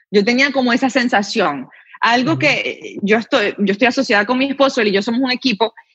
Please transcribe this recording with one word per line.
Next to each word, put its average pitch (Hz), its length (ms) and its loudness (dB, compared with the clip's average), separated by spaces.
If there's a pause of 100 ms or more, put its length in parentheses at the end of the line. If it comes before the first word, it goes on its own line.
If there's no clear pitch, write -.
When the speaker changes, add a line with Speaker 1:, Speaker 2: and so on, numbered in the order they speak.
(100)
Speaker 1:
Yo 202 140 4
tenía 254 280 2
como 254 200 0
esa 254 180 0
sensación. 202 800 -2 (320)
Algo 247 320 2
Speaker 2:
Ujú. 330 80 -2
Speaker 1:
que, 294 80 2 (120)
eh, 110 420 -10
yo 202 160 2
estoy, 214 400 -2
yo 196 140 0
estoy 233 160 2
asociada 233 380 0
con 254 120 0
mi 269 120 0
esposo, 269 300 0
él 214 80 2
y 202 40 -2
yo 196 100 0
somos 233 180 -2
un 262 120 0
equipo, 240 400 -2 (220)